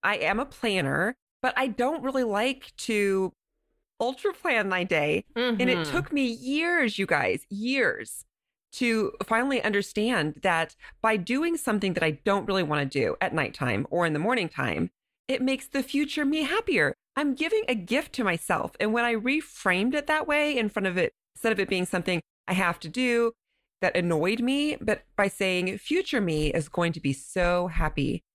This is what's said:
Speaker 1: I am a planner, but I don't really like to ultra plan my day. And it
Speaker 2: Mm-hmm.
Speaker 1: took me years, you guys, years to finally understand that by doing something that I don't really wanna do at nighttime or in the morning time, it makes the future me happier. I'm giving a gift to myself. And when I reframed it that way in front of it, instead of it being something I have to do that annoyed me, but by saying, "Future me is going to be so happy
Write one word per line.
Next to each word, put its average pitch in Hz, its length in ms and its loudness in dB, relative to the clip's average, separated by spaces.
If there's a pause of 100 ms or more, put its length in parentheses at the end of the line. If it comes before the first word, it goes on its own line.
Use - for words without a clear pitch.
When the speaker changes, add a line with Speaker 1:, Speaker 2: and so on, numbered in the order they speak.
Speaker 1:
I 202 140 2
am 180 200 0
a 269 80 -2
planner, 185 680 0 (240)
but 254 160 0
I 262 100 0
don't 247 380 -2
really 262 180 0
like 240 540 -2
to 196 560 0 (680)
ultra 262 340 -2
plan 233 360 0
my 180 160 0
day. 151 400 2 (100)
And 233 280 0
it 247 160 4
Speaker 2:
Mm-hmm. 156 120 -2
Speaker 1:
took - 220 -2
me 277 140 2
years, 269 720 0
you 196 100 0
guys, 127 440 0
years 214 760 -2 (480)
to 226 400 0 (100)
finally 247 400 0
understand 202 800 0
that 165 320 2 (280)
by 220 120 2
doing 277 440 0
something 208 340 0
that 165 100 0
I 160 100 0
don't 202 340 0
really 190 160 0
wanna 147 240 0
do 127 340 0
at - 140 -2
nighttime 127 560 -2
or 175 160 2
in 160 80 0
the 151 40 -2
morning 202 300 0
time, 135 420 -2 (380)
it 262 140 -2
makes 262 260 -2
the 269 140 -2
future 294 420 -2
me 302 200 2
happier. 285 500 2 (200)
I'm 285 200 0
giving 339 340 0
a 254 60 2
gift 220 400 -2
to 247 100 0
myself. 175 560 0
And 214 140 0
when 233 100 2
I 240 100 2
reframed 226 760 0
it 294 140 -2
that 311 200 0
way 294 300 2
in 214 140 0
front 196 160 -2
of 180 100 0
it, 180 160 2 (240)
instead 226 160 0
of 196 80 0
it 190 80 0
being 185 160 0
something 180 380 -2 (260)
I 185 60 0
have 180 260 0
to 165 80 -10
do 233 440 2 (500)
that 185 120 2
annoyed 175 460 2
me, 277 400 0
but 214 220 -2 (140)
by 196 120 2
saying, 185 480 0
"Future 294 460 0
me 151 280 2
is 151 200 -2
going 170 240 0
to 160 60 -8
be 139 120 0
so 175 540 0
happy 160 580 0 (100)